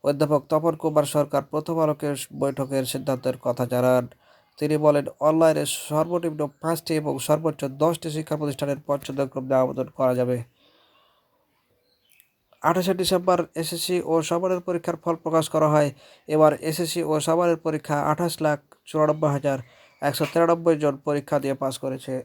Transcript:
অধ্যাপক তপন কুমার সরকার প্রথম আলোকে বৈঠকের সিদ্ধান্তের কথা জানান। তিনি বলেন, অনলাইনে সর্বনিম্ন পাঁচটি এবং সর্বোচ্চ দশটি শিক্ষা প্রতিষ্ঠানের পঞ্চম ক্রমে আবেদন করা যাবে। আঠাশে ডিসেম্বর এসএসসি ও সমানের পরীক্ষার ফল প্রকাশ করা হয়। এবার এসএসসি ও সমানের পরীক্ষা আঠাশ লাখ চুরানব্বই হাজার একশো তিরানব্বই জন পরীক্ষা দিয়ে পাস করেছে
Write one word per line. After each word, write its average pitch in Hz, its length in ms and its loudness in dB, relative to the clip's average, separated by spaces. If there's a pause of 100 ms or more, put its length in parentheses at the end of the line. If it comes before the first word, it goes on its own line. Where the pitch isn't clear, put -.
অধ্যাপক 143 380 0 (100)
তপন 156 300 2
কুমার 151 240 2 (100)
সরকার 147 260 0 (100)
প্রথম 156 320 -4
আলোকে 151 260 -2 (320)
বৈঠকের 135 500 -2
সিদ্ধান্তের 131 440 -4 (100)
কথা 123 180 -2 (100)
জানান। 123 300 4 (560)
তিনি 151 160 0 (100)
বলেন, 147 200 4 (140)
অনলাইনে 156 440 4 (240)
সর্বনিম্ন 160 540 -2 (200)
পাঁচটি 160 400 -4
এবং 147 120 -4 (140)
সর্বোচ্চ 151 340 0 (200)
দশটি 160 340 0
শিক্ষা 156 240 -4
প্রতিষ্ঠানের 143 480 -4
পঞ্চম 143 280 -4 (160)
ক্রমে 131 240 -2
আবেদন 131 320 2 (100)
করা 127 220 2
যাবে। 123 180 0 (2250)
আঠাশে 180 400 2
ডিসেম্বর 185 380 2 (220)
এসএসসি 175 360 -4 (140)
ও - 20 2 (160)
সমানের 180 380 0
পরীক্ষার 170 360 -4
ফল 165 200 0
প্রকাশ 160 300 2
করা 156 200 4
হয়। 147 160 4 (380)
এবার 151 240 6 (180)
এসএসসি 165 340 -2
ও 156 100 -2 (140)
সমানের 170 380 2
পরীক্ষা 151 300 -2 (160)
আঠাশ 165 220 0 (120)
লাখ 147 140 2 (300)
চুরানব্বই 151 460 2
হাজার 139 220 -2 (440)
একশো 143 300 0
তিরানব্বই 170 520 4
জন 143 100 2 (120)
পরীক্ষা 147 380 -2
দিয়ে 135 180 -2
পাস 131 220 -2
করেছে 131 420 -8